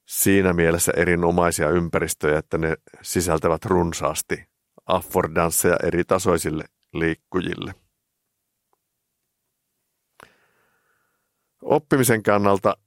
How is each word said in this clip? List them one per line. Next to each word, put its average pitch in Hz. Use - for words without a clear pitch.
siinä 98
mielessä 85
erinomaisia 85
ympäristöjä, 80
että -
ne 80
sisältävät 82
runsaasti 85
affordansseja 85
eri 85
tasoisille 85
liikkujille. 85
Oppimisen 127
kannalta 101